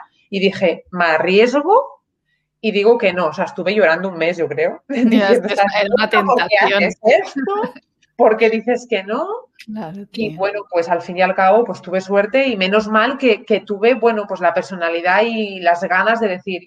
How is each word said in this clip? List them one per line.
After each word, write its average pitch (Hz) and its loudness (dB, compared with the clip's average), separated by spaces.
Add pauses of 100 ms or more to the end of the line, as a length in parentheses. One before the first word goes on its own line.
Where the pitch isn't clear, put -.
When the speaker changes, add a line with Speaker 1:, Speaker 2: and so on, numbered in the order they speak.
(300)
Speaker 1:
y 196 -6
dije, 190 0
"Me 175 -2
arriesgo 240 2 (580)
y 220 -2
digo 202 2
que 190 0
no", 175 -2
o 151 -4
sea, 180 -4
estuve 180 -4
llorando 185 2
un 175 -10
mes, 165 -2
yo 160 -2
creo, 156 -4
<laughs> - -20
Speaker 2:
Ya, 226 2
Speaker 1:
diciendo, 202 2
Speaker 2:
es 202 -4
Speaker 1:
o - -2
sea, 202 4 (160)
Speaker 2:
era 202 0
una 214 2
Speaker 1:
"No, 214 0
¿por 247 2
qué 208 2
Speaker 2:
tentación. 196 2
Speaker 1:
haces 180 -4
esto? 381 0 (340)
¿Por 220 4
qué 220 4
dices 233 -2
que 196 -2
no?". 262 -6 (360)
Speaker 2:
Claro, 202 -12 (120)
Speaker 1:
Y 220 -4
Speaker 2:
tía. 160 -10
Speaker 1:
bueno, 202 -4
pues 170 -2
al 175 0
fin 180 -8
y 185 0
al 185 0
cabo, 196 4
pues - -10
tuve 185 -4
suerte 208 0
y 233 -2
menos 202 0
mal 220 2
que, 247 0
que 190 0
tuve, 214 0
bueno, 214 0
pues 185 -8
la 170 2
personalidad 180 -2
y 214 -4
las 175 0
ganas 196 0
de 220 0
decir, 180 -8